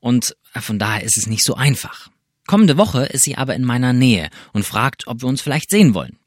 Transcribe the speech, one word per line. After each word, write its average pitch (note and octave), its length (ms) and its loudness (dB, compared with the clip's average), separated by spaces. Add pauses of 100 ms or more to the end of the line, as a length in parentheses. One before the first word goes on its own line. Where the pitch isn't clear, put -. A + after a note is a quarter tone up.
und A#2+ 360 -2 (160)
von A2 260 -6
daher G#2+ 240 -2
ist A2 140 -2
es A2 100 -4
nicht A2 180 -2
so B2 100 -2
einfach. - 560 -4 (360)
Kommende G3+ 300 6
Woche D#3 280 2
ist C#3 200 -2
sie - 120 -6
aber C3+ 180 -4
in B2+ 100 -2
meiner B2 280 0
Nähe A#2+ 380 2 (220)
und G#2 120 -2
fragt, A#2 420 -4
ob A#2 160 -10
wir B2+ 60 -4
uns C3 140 -4
vielleicht C#3+ 280 -6
sehen F#3+ 240 6
wollen. C#2 320 -8